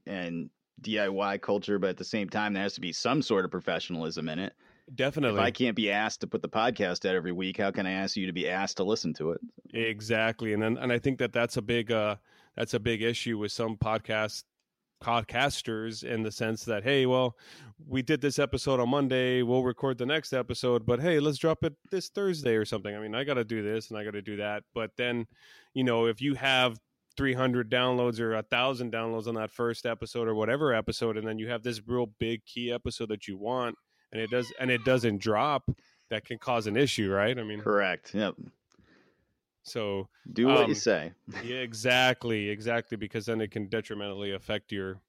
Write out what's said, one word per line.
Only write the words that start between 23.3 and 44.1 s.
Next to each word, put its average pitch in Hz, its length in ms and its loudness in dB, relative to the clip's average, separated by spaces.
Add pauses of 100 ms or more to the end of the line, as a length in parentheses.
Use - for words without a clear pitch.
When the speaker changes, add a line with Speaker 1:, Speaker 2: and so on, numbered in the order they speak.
Speaker 2:
do 110 180 -4
this 107 300 -2
and 107 80 -6
I 104 40 -6
gotta 104 200 -6
do 104 140 -6
that. 104 260 -4 (100)
But 110 240 -4
then, 120 300 0 (480)
you 131 80 2
know, 117 240 4
if 110 120 0
you 139 140 0
have 127 460 2 (360)
three 135 180 2
hundred 123 360 2
downloads 123 500 2
or 113 140 0
a 110 80 0
thousand 123 500 0
downloads 113 360 -4
on 117 80 -2
that 110 160 -4
first 117 340 -2
episode 113 420 -4
or 113 60 2
whatever 120 400 2
episode, 113 420 0
and 110 120 -2
then 110 100 -2
you 110 120 -6
have 117 120 -4
this 113 240 -4
real 120 220 0 (120)
big 113 260 -2
key 120 260 -6
episode 120 380 -4
that 107 180 -6
you 98 100 -8
want, 120 380 -2 (360)
and 110 80 -6
it 110 120 -4
does, 123 280 0
and 127 120 2
it 120 120 2
doesn't 117 380 4
drop, 117 480 2 (400)
that 110 160 -4
can 117 140 -10
cause 117 260 0
an 104 100 0
issue, 117 360 4
right? 104 260 4
I 120 60 -4
mean, 107 180 -8
Speaker 1:
Correct. 101 540 2
Yep. 101 180 0 (1300)
Speaker 2:
So, 101 440 -4 (240)
Speaker 1:
Do 117 160 6
what 131 120 8
you 123 80 8
Speaker 2:
um, 110 80 2
Speaker 1:
say. 87 360 2 (320)
Speaker 2:
yeah, 123 140 -6
exactly, 120 920 2
exactly, 113 460 -2
because 104 300 -6
then 113 160 0
it 104 100 -2
can 107 160 -4
detrimentally 101 640 -6